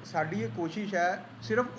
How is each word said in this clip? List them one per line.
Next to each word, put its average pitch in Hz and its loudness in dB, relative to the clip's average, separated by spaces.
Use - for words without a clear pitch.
ਸਾਡੀ 170 0
ਇਹ 226 -2
ਕੋਸ਼ਿਸ਼ 190 -2
ਹੈ 175 2
ਸਿਰਫ 233 4